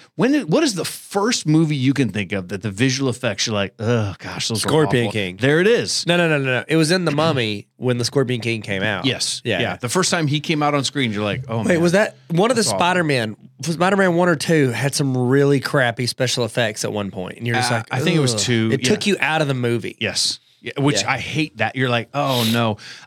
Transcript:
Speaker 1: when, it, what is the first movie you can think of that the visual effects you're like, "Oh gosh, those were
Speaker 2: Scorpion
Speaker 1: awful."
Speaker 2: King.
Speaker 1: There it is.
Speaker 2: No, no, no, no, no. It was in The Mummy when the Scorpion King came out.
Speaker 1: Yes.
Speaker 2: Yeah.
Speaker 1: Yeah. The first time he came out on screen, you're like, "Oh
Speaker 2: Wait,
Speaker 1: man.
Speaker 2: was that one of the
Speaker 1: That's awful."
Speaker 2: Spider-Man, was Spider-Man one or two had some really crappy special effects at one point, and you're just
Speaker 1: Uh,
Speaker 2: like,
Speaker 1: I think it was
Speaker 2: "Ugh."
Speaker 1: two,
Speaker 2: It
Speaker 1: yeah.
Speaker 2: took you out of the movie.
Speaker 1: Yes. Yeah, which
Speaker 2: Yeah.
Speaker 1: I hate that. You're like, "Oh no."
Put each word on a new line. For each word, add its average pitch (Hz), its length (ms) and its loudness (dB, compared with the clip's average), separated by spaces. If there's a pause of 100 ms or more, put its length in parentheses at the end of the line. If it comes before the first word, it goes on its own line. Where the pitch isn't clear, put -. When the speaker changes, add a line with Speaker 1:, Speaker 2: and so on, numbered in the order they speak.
(160)
Speaker 1:
when, 240 180 2
it, 226 160 0
what 269 140 4
is 247 120 0
the 156 100 -4
first - 600 -4
movie 156 300 4
you 135 180 2
can 127 160 0
think 92 220 -4
of 95 160 -4
that 98 160 -8
the 107 80 -4
visual 131 380 0
effects 113 360 -2
you're 113 80 -2
like, 101 260 -2
"Oh 107 380 0
gosh, - 300 -8
those 110 180 -2
were 101 40 -2
Speaker 2:
Scorpion 131 380 2
Speaker 1:
awful." 98 40 -6
Speaker 2:
King. 95 260 -4
Speaker 1:
There 143 240 2
it 190 60 4
is. 165 400 0
Speaker 2:
No, 175 100 2
no, 170 100 2
no, 156 120 2
no, 135 60 -2 (140)
no. - 80 -4
It 151 80 0
was 160 140 4
in 180 160 0
The 151 60 0
Mummy 135 560 0 (100)
when 123 220 0
the 123 60 -2
Scorpion 123 360 0
King 113 200 -2
came 98 200 -4
out. 101 240 0
Speaker 1:
Yes. - 400 -2
Speaker 2:
Yeah. 101 160 0
Speaker 1:
Yeah. 95 160 -2
The 120 120 -6
first 180 200 0
time 170 180 0
he 147 120 0
came 151 240 -2
out 147 100 2
on 139 100 0
screen, 123 300 -2
you're 104 100 -2
like, 98 240 -2
"Oh 113 120 -4
Speaker 2:
Wait, - 80 0
Speaker 1:
man. 170 140 2
Speaker 2:
was 175 100 2
that 208 240 2 (140)
one 180 200 2
of 254 80 0
the 226 60 4
Speaker 1:
That's 147 60 0
awful." 101 100 0
Speaker 2:
Spider-Man, 151 580 0 (280)
was 165 100 -2
Spider-Man 185 400 2
one 180 120 4
or 170 80 4
two 147 360 2
had 123 240 -2
some 135 200 0
really 139 440 4
crappy 123 480 0
special 123 380 -2
effects 110 380 -2
at 107 80 -4
one 101 200 -4
point, 92 260 -10
and 117 80 -8
you're 120 120 0
just 123 140 0
Speaker 1:
Uh, 117 40 0
Speaker 2:
like, 110 160 -4
Speaker 1:
I 127 80 -2
think 170 180 2
it 151 40 2
was 123 120 2
Speaker 2:
"Ugh." 107 60 -2
Speaker 1:
two, 113 340 2
Speaker 2:
It - 80 0
Speaker 1:
yeah. 127 80 2
Speaker 2:
took 214 160 0
you 196 140 2
out 156 240 0
of 139 40 -2
the 139 60 0
movie. 117 460 -2
Speaker 1:
Yes. - 400 -4 (220)
Yeah, - 160 -12
which 135 260 2
Speaker 2:
Yeah. 120 80 -2
Speaker 1:
I 135 80 -2
hate 151 380 -6
that. 110 200 -2
You're 127 120 0
like, 117 260 -2
"Oh 135 360 0
no." 113 260 0 (300)